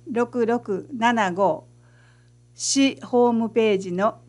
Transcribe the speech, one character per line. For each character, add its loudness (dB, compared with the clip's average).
六 -2
六 -4
七 0
五。 0
市 0
ホ 2
ー -
ム 0
ペ 2
ー 2
ジ -6
の -2